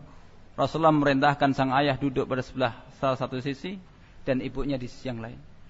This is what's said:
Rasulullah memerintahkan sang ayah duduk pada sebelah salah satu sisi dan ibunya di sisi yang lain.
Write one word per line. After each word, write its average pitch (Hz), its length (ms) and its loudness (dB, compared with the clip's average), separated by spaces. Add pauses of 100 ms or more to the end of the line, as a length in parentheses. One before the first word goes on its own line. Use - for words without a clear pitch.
(580)
Rasulullah 156 380 4
memerintahkan 139 580 4
sang 135 240 0
ayah 143 220 4
duduk 135 260 0
pada 127 160 -2
sebelah 127 320 -2 (240)
salah 131 220 0
satu 127 180 -4
sisi 143 400 -6 (480)
dan 127 160 0
ibunya 131 400 -4
di 123 80 -8
sisi - 160 -14
yang 120 160 -6
lain. 120 160 -12 (320)